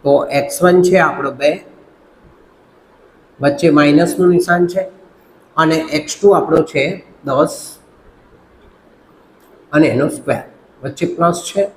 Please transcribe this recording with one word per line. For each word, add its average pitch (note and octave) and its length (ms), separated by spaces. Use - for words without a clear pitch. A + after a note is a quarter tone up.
તો C#3+ 80
એક્સ - 240
વન F3+ 240
છે F#3 180
આપણો C#3 240
બે, D3 100
વચ્ચે C#3+ 380
માઇનસનું E3+ 580
નિશાન F3 380
છે, F#3 140
અને D#3+ 220
એક્સ - 200
ટુ G3 200
આપણો D#3+ 340
છે C#3 140
દસ C#3+ 280
અને D3+ 220
એનો C3+ 140
સ્ક્વેર, - 240
વચ્ચે E3+ 320
પ્લસ F3 240
છે. G3+ 260